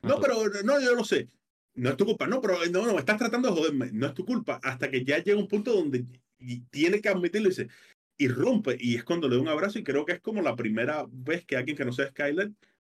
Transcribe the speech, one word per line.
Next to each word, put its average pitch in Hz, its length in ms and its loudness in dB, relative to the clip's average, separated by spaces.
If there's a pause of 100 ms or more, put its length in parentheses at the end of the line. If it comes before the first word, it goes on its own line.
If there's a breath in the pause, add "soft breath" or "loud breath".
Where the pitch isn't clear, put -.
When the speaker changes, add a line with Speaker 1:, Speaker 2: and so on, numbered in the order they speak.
Speaker 1:
No 214 80 -2
Speaker 2:
"No, - 0 -
Speaker 1:
es 285 60 4
tu - 60 -2
Speaker 2:
pero, 254 140 2 (280)
no, 277 160 4
yo 247 160 4
lo 233 80 -2
sé". 139 260 0 (440)
"No 127 160 0
es 139 60 -2
tu 196 100 2
culpa". 208 200 0
"No, 247 140 0
pero, 190 180 2 (140)
no, 196 140 2
no, 202 120 2
estás 214 200 0
tratando 240 320 0
de 185 100 0
joderme". 143 320 0
"No 113 160 0
es - 60 -8
tu 185 120 -6
culpa". 214 380 -2
Hasta 135 260 -4
que 127 140 0
ya 143 180 2
llega 202 160 2
un 202 100 -2
punto 214 260 0
donde 139 320 0 (320)
y 123 220 -10 (100)
tiene 175 300 2
que 214 100 -2
admitirlo 190 380 2
y - 40 6
dice, - 160 -6 (500 loud breath)
y 139 100 2
rompe. 135 520 2
Y 120 160 2
es 120 80 -8
cuando 170 240 0
le 123 80 4
da 131 60 4
un 156 60 0
abrazo 185 300 0
y - 60 -6
creo 143 220 0
que 175 80 -2
es - 60 -6
como 214 220 -4
la 127 140 0
primera 120 540 -2
vez 131 360 -6
que 139 100 -2
alguien 135 200 -4
que 143 100 -4
no 123 60 -2
sea 139 160 -2
Skyler, 165 440 -2 (340 soft breath)